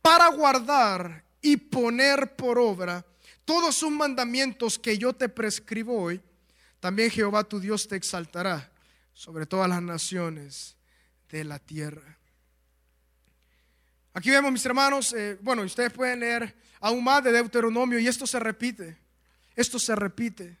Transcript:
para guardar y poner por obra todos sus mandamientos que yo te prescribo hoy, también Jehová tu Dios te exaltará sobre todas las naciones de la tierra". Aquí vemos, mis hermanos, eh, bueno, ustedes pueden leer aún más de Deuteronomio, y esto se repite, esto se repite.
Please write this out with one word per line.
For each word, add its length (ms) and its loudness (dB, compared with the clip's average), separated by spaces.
para 280 10
guardar 960 2
y 140 6
poner 800 0
por 240 0
obra 440 -2
todos 300 2
sus 160 -2
mandamientos 880 -2
que 180 -2
yo 160 -2
te 160 -4
prescribo 720 -6
hoy, 220 -6
también 320 0
Jehová 320 2
tu 160 -6
Dios 300 -4
te 80 -8
exaltará 760 -6
sobre 340 -12
todas 220 0
las 140 -2
naciones 960 -8
de 140 -10
la 160 -12
tierra". 600 -14
Aquí 160 -2
vemos, 220 4
mis 120 -2
hermanos, 480 2
eh, 300 -6
bueno, 200 -2
ustedes 300 -4
pueden 280 -4
leer 340 -4
aún 220 0
más 220 4
de 80 4
Deuteronomio, 680 2
y 80 2
esto 220 -2
se 100 -2
repite, 580 -6
esto 240 0
se 160 -2
repite. 640 -6